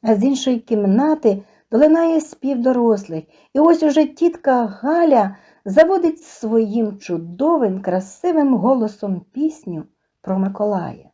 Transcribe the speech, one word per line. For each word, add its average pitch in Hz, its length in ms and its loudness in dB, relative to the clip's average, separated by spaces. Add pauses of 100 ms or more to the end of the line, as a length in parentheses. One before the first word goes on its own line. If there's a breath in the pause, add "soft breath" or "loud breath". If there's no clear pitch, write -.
А 220 120 2
з 196 80 0
іншої 262 360 0
кімнати 214 840 0 (280 loud breath)
долинає 311 500 4
спів 269 400 -6
дорослих, 226 640 0 (300 soft breath)
і 269 60 0
ось 330 240 4
уже 302 220 2
тітка 302 600 0
Галя 240 680 0 (300 loud breath)
заводить 330 580 2
своїм 220 720 -2
чудовим, 190 840 -4
красивим 269 720 -2
голосом 208 680 -2 (100)
пісню 254 520 -8 (380)
про 190 180 -4
Миколая. 190 760 -6